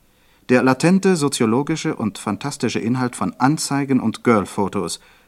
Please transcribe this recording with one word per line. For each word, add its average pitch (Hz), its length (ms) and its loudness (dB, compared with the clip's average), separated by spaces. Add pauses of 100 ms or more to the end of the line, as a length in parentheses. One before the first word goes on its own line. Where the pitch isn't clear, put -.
(480)
Der 123 160 4
latente, 180 520 4
soziologische 143 800 0
und 104 220 -4
fantastische 110 640 -4
Inhalt 123 360 -2
von 87 220 -4
Anzeigen 139 640 0
und 107 240 -4
Girlfotos 98 760 0 (280)